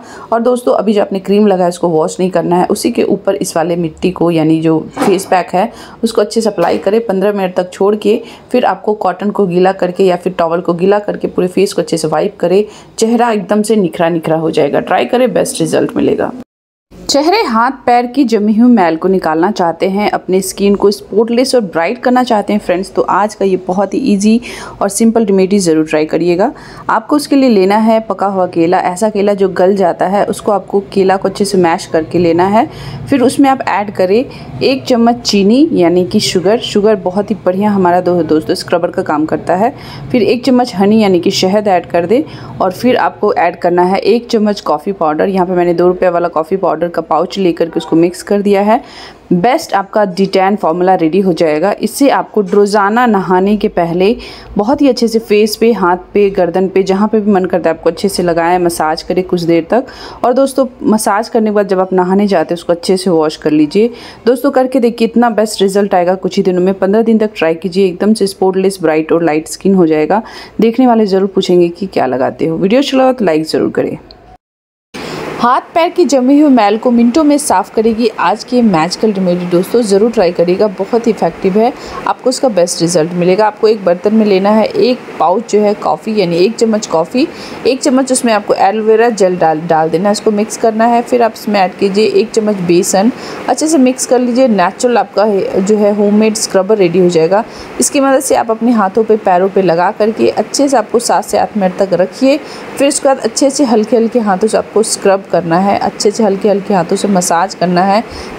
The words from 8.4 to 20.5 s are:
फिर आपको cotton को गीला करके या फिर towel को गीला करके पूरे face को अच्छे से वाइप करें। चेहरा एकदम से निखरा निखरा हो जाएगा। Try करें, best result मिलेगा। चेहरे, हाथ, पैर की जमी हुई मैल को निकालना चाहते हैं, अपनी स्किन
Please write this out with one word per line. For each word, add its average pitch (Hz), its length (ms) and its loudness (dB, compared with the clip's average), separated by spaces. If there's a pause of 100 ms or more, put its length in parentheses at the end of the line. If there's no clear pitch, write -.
फिर 247 140 0
आपको 202 320 -2
cotton 185 340 -2
को 202 160 -2
गीला 180 280 2
करके 180 300 -2
या 180 120 2
फिर 180 180 -4
towel 170 260 -2
को 175 140 -2
गीला 190 260 2
करके 180 280 -6
पूरे 180 200 -2
face 190 240 -2
को 175 100 -2
अच्छे - 140 -4
से 160 120 -2
वाइप 160 320 -2
करें। 190 240 2 (340)
चेहरा 233 340 2
एकदम 214 300 0
से 220 140 0
निखरा 175 340 0
निखरा 160 260 -2
हो 160 140 -2
जाएगा। 190 320 0
Try 196 220 0
करें, 247 300 0
best 160 260 -2
result 160 360 -2
मिलेगा। - 360 -2 (600)
चेहरे, 330 520 0
हाथ, 233 260 0 (160)
पैर 247 200 2
की 240 180 0
जमी 214 300 0
हुई 240 160 6
मैल 175 260 4
को 185 120 -2
निकालना 180 420 0
चाहते 175 380 -2
हैं, 202 220 -2
अपनी - 320 -2
स्किन 202 320 0